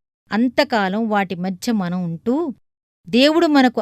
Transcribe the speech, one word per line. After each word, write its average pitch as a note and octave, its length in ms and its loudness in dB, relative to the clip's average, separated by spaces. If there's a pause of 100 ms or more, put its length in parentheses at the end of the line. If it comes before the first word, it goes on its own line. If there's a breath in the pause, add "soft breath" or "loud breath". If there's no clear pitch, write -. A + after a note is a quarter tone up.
(320)
అంతకాలం A3 800 -2
వాటి G3 260 -2
మధ్య F#3 360 -6
మనం F3+ 320 -4
ఉంటూ A#3 500 -4 (560)
దేవుడు D4+ 380 4
మనకు B3+ 340 2